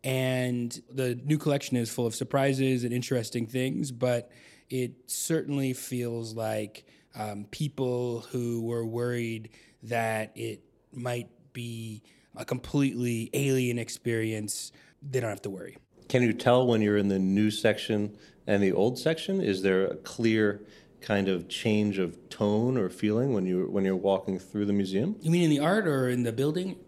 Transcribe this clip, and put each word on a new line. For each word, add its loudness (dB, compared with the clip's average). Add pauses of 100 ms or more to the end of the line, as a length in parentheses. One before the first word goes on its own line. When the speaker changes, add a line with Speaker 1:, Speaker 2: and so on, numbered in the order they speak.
Speaker 1:
And 0 (120)
the -2
new 0
collection 0
is 0
full -2
of 0
surprises 2
and -2
interesting -2
things, -2
but 0 (380)
it -4 (140)
certainly -2
feels -6
like, -4 (300)
um, -8
people -4
who -4
were -4
worried -4 (340)
that -2
it -8 (320)
might -6 (220)
be -10 (320)
a -10
completely 0
alien 2
experience, -4 (300)
they -2
don't -2
have -8
to -6
worry. -12 (300)
Speaker 2:
Can 6
you 6
tell 6
when 4
you're 4
in 4
the 2
new 4
section 0 (300)
and 4
the 6
old 2
section? -2
Is 0
there 4
a -4
clear 0 (380)
kind 2
of -2
change 0
of -4
tone 0
or 0
feeling 0
when 0
you, 0
when 0
you're 2
walking 0
through -4
the 2
museum? 0
Speaker 1:
You 0
mean 4
in 4
the 4
art 2
or 0
in 0
the 0
building? -2 (120)